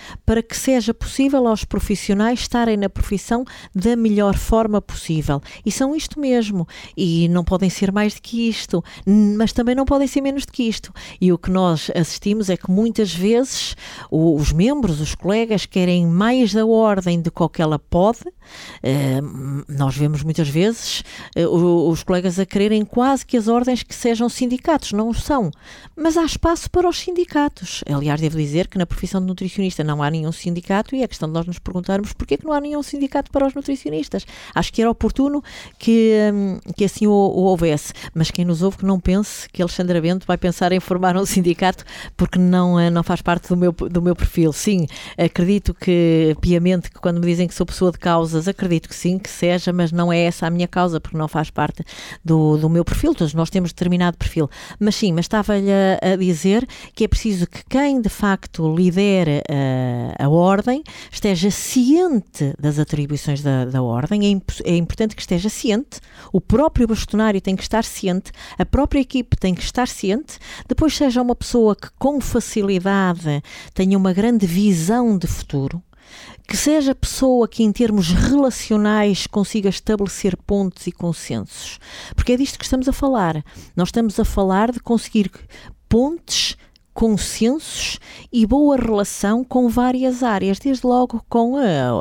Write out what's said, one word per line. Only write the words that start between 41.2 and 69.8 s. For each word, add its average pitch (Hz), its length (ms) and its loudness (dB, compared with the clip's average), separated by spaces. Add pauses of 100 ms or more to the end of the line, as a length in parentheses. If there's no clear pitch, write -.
sindicato 185 580 0 (320)
porque - 220 0
não, 180 420 4
eh, 170 120 4
não 170 100 2
faz 170 220 -2
parte 175 260 -2
do 180 80 0
meu, 180 140 2
do 175 320 -2
meu 175 120 2
perfil. 160 380 0
Sim, 185 320 0 (320)
acredito 180 560 0
que, 165 640 2
piamente, 175 520 2
que - 80 -20
quando 170 200 0
me 175 60 0
dizem 175 220 2
que - 80 -8
sou 180 100 0
pessoa 185 260 0
de 165 60 -4
causas, 165 500 0
acredito 180 400 -2
que - 60 -16
sim, 180 240 -2
que 190 100 -10
seja, 175 460 -2
mas 175 180 0
não 175 220 0
é 170 60 2
essa 170 260 0
a 165 60 0
minha 175 160 0
causa, 175 340 0
porque - 160 -8
não 156 100 -2
faz 156 220 -2
parte 147 340 -4 (400)
do, 156 340 4
do 156 120 2
meu 170 160 2
perfil. 302 300 0
Todos 151 180 -2
nós 160 160 -2
temos 180 220 -2
determinado 175 440 0
perfil. - 320 -2 (320)
Mas 208 140 2
sim, 202 180 0
mas 165 140 0
estava-lhe 202 460 0
a, 190 420 2
a - 20 0
dizer 190 520 2 (260)
que - 100 -2
é 214 40 2
preciso 185 400 0
que - 200 -12
quem, 277 320 2
de 208 100 0
facto, 190 680 -2
lidera, 180 720 2
eh, 127 720 -2
a 139 100 2
ordem 196 540 2 (280)
esteja 196 380 0
ciente 254 1120 2
das 147 180 -2
atribuições 147 640 -2
da, 135 240 0
da 131 160 -2
ordem. 127 420 -2
É 202 60 4
imp-, - 340 -2
é 175 140 2
importante 214 380 -2
que - 80 -14
esteja 185 260 -2
ciente, 226 500 -4 (320)
o 190 80 2
próprio 254 460 2
bastonário 214 560 0
tem 190 140 -2
que - 80 -6
estar 226 200 -2
ciente, 185 480 -4 (240)
a 185 80 0
própria 285 360 0
equipe 254 360 -2
tem 185 200 0
que - 80 -8
estar 247 240 -2